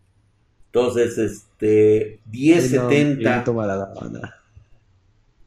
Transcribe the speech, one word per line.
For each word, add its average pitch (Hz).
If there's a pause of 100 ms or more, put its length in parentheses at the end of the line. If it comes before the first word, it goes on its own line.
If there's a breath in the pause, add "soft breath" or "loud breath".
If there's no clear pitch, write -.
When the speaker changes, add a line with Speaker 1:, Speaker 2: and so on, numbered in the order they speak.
(680)
Speaker 1:
Entonces, 117
este, 107
diez 131
setenta. 123
Speaker 2:
Sí, 147
no, 143
Dieguito 120
Maradona. 98 (1120)